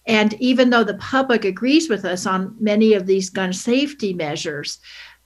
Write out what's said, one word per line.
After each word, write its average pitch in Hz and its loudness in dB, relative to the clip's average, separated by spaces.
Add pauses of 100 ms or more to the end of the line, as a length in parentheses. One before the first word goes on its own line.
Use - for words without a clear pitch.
And 214 2
even 254 2
though 233 4
the 196 -6
public 262 -2
agrees 269 0
with 196 -2
us 180 -4
on 190 -2
many 214 4
of 190 2
these 190 0
gun 190 -4
safety 240 -2
measures, 156 -8 (460)